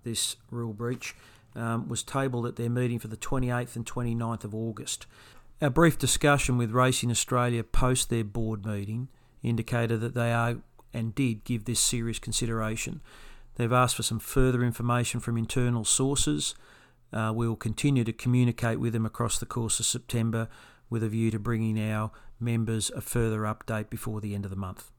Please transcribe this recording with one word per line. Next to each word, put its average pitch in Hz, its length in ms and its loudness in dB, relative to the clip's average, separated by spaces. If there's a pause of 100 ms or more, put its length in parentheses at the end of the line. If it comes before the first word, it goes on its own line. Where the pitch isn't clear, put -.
this - 320 -4 (140)
rule 117 220 -6
breach, 120 420 -6 (420)
um, 117 320 -2
was 117 140 -4
tabled 127 440 -2
at - 100 -6
their 117 140 -2
meeting 120 300 0
for 110 80 -12
the 110 80 -10
twenty-eighth 123 580 -2
and 117 100 -6
twenty-ninth 117 600 -4
of 104 100 -8
August. 110 520 -6 (540)
Our 147 100 4
brief 160 280 6
discussion 135 580 4
with 117 140 2
Racing 127 400 4
Australia 120 540 0
post - 460 4
their 117 120 2
board 107 420 -2
meeting 107 440 -4 (340)
indicated 117 600 0
that 120 120 -4
they 117 180 2
are 117 240 0 (360)
and 113 220 -4
did 117 300 0
give 117 200 -2
this 117 160 0
serious 117 380 0
consideration. 113 840 -4 (540)
They've 117 180 0
asked 123 240 4
for 113 60 -4
some 113 160 -2
further 127 440 4
information 120 560 0
from 117 200 -2
internal 120 480 0
sources. 143 680 2 (560)
Uh, 110 240 -2
we 117 140 0
will 110 80 0
continue 123 480 2
to 113 80 -2
communicate 120 680 2
with 120 140 0
them 113 140 0
across 113 320 0
the - 80 -4
course 117 340 -2
of 117 60 0
September 113 640 0 (420)
with 117 120 0
a 113 60 0
view 113 220 2
to 113 80 -2
bringing 110 420 0
our 107 300 -2 (280)
members 113 520 0
a 135 100 -8
further 113 400 0
update 107 480 -4
before 110 320 -6
the 101 140 -6
end 101 100 -4
of 95 60 -6
the 95 60 -8
month. 92 420 -8